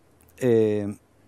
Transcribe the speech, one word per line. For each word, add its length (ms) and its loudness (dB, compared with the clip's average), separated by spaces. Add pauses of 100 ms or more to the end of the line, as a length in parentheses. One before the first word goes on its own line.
(380)
eh, 560 0 (340)